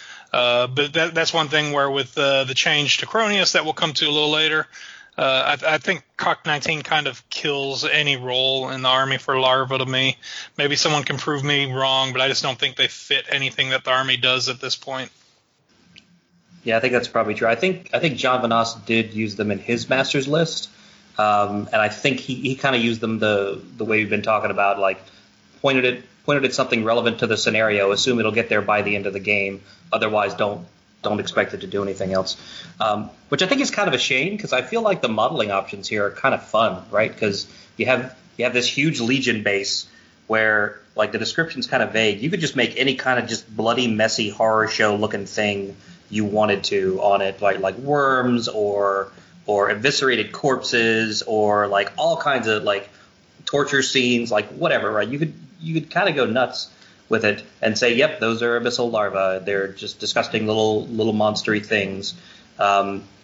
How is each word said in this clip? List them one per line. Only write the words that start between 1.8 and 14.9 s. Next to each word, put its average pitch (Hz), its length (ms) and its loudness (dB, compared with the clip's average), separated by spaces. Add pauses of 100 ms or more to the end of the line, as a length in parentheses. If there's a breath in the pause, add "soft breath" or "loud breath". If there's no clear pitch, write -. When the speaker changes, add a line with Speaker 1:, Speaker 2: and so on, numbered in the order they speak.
Speaker 1:
with, 139 280 -4
uh, 139 280 2
the 131 100 -4
change 147 440 2
to 127 80 -6
Cronius 208 460 0
that 160 120 2
we'll 156 80 -2
come 156 200 -2
to 156 140 0
a 147 40 2
little 151 200 2
later, 156 360 2 (500 loud breath)
uh, 135 460 2
I, 156 120 2
I 156 40 2
think 170 240 -4 (140)
Cock - 280 -2
nineteen 151 380 -2
kind 151 240 0
of 127 240 -10
kills 139 540 -4
any 147 320 2
role 131 540 -2
in 131 120 -6
the 131 60 2
army 131 300 2
for 135 200 -2
larva 131 400 2
to 131 80 -2
me. 131 300 0 (420 loud breath)
Maybe 143 160 0
someone 147 300 2
can 135 140 -4
prove 143 260 -4
me 143 280 0
wrong, 131 400 0
but 127 80 -2
I 131 60 2
just 135 160 0
don't 135 160 -4
think 135 160 -2
they 127 140 0
fit - 420 -4
anything 135 400 -2
that 131 140 -2
the 131 80 0
army 131 240 2
does 127 320 0
at 123 120 -6
this 127 140 -4
point. 131 380 -10 (1500)